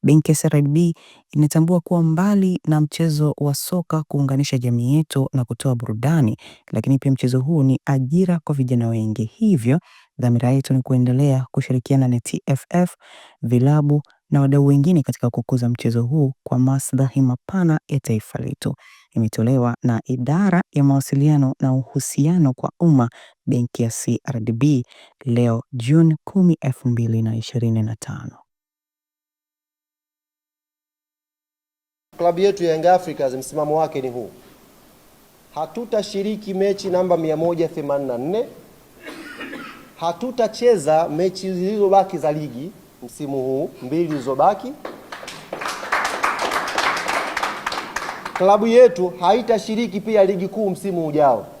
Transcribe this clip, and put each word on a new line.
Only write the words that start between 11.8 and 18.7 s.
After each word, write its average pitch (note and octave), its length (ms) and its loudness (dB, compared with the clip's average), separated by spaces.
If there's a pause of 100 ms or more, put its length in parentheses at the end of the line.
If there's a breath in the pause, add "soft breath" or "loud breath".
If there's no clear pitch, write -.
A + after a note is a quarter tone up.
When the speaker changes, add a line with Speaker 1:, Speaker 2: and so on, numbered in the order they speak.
Speaker 1:
na A#2+ 120 0
T - 260 -10
F - 240 -2
F, F3+ 240 0 (480 loud breath)
vilabu C#3+ 600 2 (280 soft breath)
na C#3+ 100 2
wadau C#3 260 4
wengine C#3+ 360 4
katika - 280 -2
kukuza A#2+ 380 -2
mchezo A#2 340 0
huu C3+ 300 0 (100)
kwa - 160 -2
maslahi C3+ 600 0
mapana D#3 680 0
ya C#3 120 -2
taifa - 380 -4
letu. C#3 360 -6 (380 soft breath)